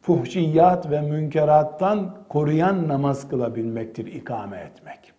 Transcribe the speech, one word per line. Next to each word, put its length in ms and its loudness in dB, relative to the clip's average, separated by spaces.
Fuhşiyat 880 2
ve 100 0
münkerattan 1120 0
koruyan 580 2
namaz 420 -2
kılabilmektir 760 -4
ikame 520 -10
etmek. 600 -18